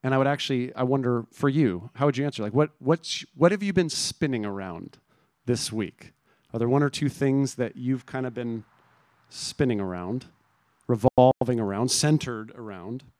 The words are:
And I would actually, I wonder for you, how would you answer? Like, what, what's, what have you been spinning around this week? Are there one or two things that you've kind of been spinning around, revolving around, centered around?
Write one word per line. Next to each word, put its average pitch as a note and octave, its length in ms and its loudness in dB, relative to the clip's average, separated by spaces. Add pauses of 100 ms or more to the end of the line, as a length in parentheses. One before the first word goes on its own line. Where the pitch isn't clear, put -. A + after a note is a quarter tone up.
And C3 120 0
I C3+ 40 4
would C3+ 100 4
actually, C3 480 -2
I B2+ 80 -2
wonder B2 480 0
for - 180 0
you, A#2+ 460 2
how C3+ 100 0
would C3+ 120 4
you C#3+ 80 0
answer? C3+ 160 -6
Like, G#2 120 -4
what, D3 260 2
what's, - 460 -2 (100)
what E3 160 4
have G3+ 120 -4
you G3 100 -2
been E3+ 160 2
spinning C3 560 -2
around F#2 520 -8 (480)
this - 260 -2
week? G#2+ 420 -8 (400)
Are A#2 60 -4
there A#2+ 100 0
one C#3 140 4
or C#3+ 60 2
two C#3+ 200 -2
things C#3 460 0
that A#2+ 200 -4
you've B2+ 300 -4
kind C3 200 -8
of B2 80 -8
been A#2 300 -6 (640)
spinning A#2+ 540 -2
around, F#2 440 -6 (600)
revolving B2+ 720 4
around, G#2+ 300 0
centered B2+ 680 0
around? A2 480 -12 (160)